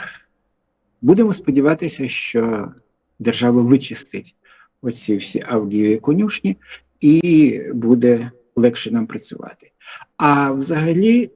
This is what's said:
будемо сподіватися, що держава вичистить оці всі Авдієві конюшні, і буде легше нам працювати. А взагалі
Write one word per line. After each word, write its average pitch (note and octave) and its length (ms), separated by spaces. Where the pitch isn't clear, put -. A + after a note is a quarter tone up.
будемо G3 320
сподіватися, C#3+ 720
що A2+ 640
держава A#2+ 420
вичистить B2 760
оці A2+ 360
всі - 300
Авдієві G#2+ 500
конюшні, G3 600
і D#3 600
буде A#2+ 580
легше A#2 360
нам A2+ 160
працювати. - 640
А C#3+ 340
взагалі E3+ 840